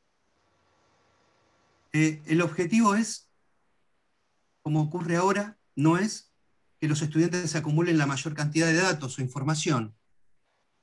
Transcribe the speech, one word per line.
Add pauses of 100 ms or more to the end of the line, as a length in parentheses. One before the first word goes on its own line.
(1900)
Eh,
el
objetivo
es, (1300)
como
ocurre
ahora, (160)
no
es (460)
que
los
estudiantes
acumulen
la
mayor
cantidad
de
datos
o
información (880)